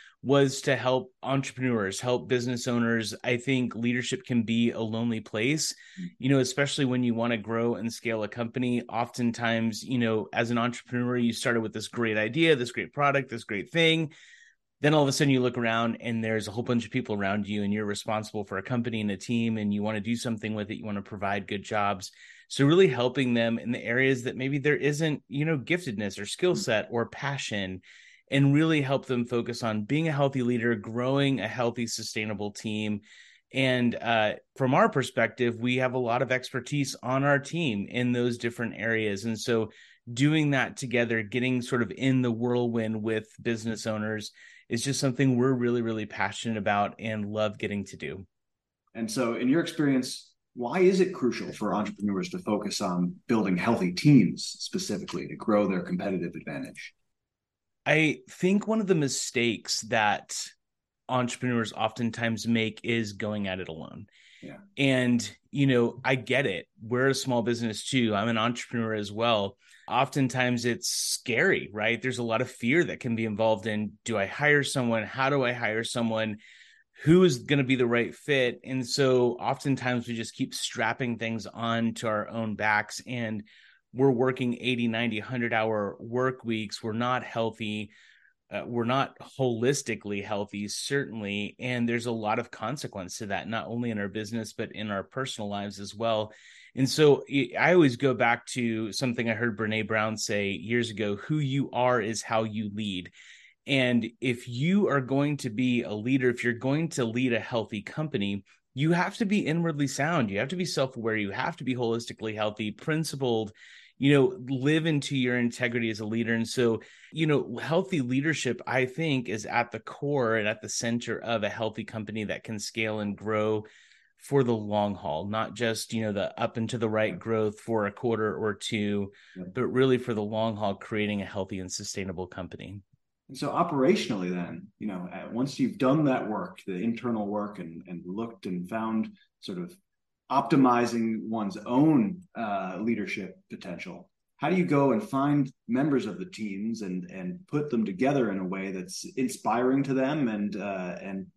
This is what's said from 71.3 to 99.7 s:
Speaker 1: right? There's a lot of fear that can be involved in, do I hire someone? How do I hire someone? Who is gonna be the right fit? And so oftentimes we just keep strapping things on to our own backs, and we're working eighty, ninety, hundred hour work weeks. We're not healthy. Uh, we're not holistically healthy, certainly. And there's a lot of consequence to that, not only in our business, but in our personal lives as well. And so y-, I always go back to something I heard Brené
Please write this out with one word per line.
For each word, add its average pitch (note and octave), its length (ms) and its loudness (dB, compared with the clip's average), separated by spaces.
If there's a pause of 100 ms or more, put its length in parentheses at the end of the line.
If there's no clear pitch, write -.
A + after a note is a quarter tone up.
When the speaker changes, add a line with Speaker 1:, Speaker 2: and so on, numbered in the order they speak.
Speaker 1:
right? G#2+ 260 0
There's A#2+ 200 -4
a B2 40 -2
lot A2+ 180 0
of B2 100 -4
fear C#3+ 320 2
that F2+ 160 -6
can A#2 160 -2
be A2+ 100 0
involved A2 400 2
in, G#2+ 280 -2 (120)
do A2 140 0
I G2 80 0
hire D3 340 4
someone? A#2+ 400 0
How A#2 300 0
do C#3 120 2
I A#2+ 80 2
hire A#2 320 -2
someone? A2 540 -2 (680)
Who F3+ 220 10
is C#3 140 4
gonna C#3 260 2
be B2+ 100 2
the A#2+ 120 4
right A#2 280 0
fit? B2+ 480 0
And C3 240 -6
so B2+ 460 4
oftentimes B2 720 -2
we A#2+ 80 -6
just A2+ 200 -8
keep - 180 -4
strapping A#2 640 -2
things A2+ 300 -4
on A#2 480 -2
to A#2 120 -4
our G#2+ 220 -2
own A2 260 -4
backs, G#2+ 500 0
and A2 380 -6 (500)
we're C3+ 180 6
working B2+ 500 2
eighty, A#2 260 0
ninety, A2+ 320 -2
hundred A#2+ 340 -4
hour A2 460 0
work B2 460 -2
weeks. A2 360 -4
We're A2 120 -4
not A#2+ 300 0
healthy. G#2+ 680 -4 (600)
Uh, G2 180 -6
we're A#2 180 -2
not B2+ 320 0 (200)
holistically A2+ 840 -2
healthy, G#2 440 -6
certainly. G#2 920 -6
And A#2+ 300 -2
there's A#2 160 0
a B2 60 0
lot A2+ 280 0
of A#2 120 -6
consequence G#2+ 680 -8
to A2 80 -10
that, G2 240 -6
not G#2+ 180 -4
only A#2+ 220 -4
in G#2+ 100 -2
our G2+ 80 -2
business, G#2+ 460 -6
but G#2+ 180 -6
in G#2+ 180 -6
our G2 140 -2
personal A#2 460 -8
lives G2+ 300 -6
as G2+ 140 -12
well. A2 380 0 (440)
And C3 120 4
so D3 420 6
y-, C#3 200 0 (100)
I D3 140 6
always D3 240 6
go C3+ 160 2
back A#2 340 2
to A2+ 460 -2
something A#2+ 360 -2
I A2+ 40 2
heard A2 240 0
Brené A2 280 0